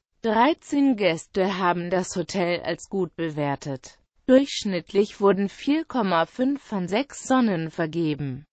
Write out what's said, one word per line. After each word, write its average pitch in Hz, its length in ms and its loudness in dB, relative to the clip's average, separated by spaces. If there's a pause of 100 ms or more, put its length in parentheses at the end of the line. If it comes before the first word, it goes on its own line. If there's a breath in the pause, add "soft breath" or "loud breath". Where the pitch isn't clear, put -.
(220)
Dreizehn 269 720 2
Gäste 190 640 0
haben 175 320 0
das 185 240 -2
Hotel 175 460 -2
als - 280 -8
gut 185 280 -4
bewertet. 147 840 -6 (300)
Durchschnittlich 214 920 2
wurden 196 280 2
vier 302 360 -2
Komma 220 420 0
fünf 269 360 -4
von 185 240 -6
sechs 214 400 -4
Sonnen 208 460 2
vergeben. 151 800 -4